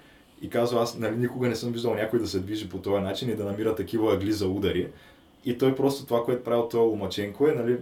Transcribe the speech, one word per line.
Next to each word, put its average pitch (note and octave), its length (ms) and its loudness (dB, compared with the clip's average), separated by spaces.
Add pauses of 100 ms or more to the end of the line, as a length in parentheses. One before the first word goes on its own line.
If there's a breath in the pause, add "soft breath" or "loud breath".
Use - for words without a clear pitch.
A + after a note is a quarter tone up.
(420 loud breath)
и - 80 -10
казва: A#2+ 340 2
„Аз, - 140 -6
нали, A2+ 200 -2
никога B2 300 0
не A2+ 80 0
съм A#2+ 160 -4
виждал A#2 240 -2
някой A2 240 0
да G#2 80 -2
се G2 120 -2
движи G2+ 300 -6
по F#2+ 80 -8
този G2 240 0
начин G2 280 -4
и G#2 60 0
да G2+ 100 -4
намира A2 300 0
такива A2 380 2
ъгли G2 180 0
за G2 160 0
удари.“ F#2+ 400 0 (580 loud breath)
И A#2+ 120 -2
той C3 180 4
просто C3+ 300 0
това, A#2 180 2
което B2 200 -2
правил A#2 260 2
този A#2 120 2
Ломаченко G#2 640 0
е, D3+ 60 4
нали, B2 280 0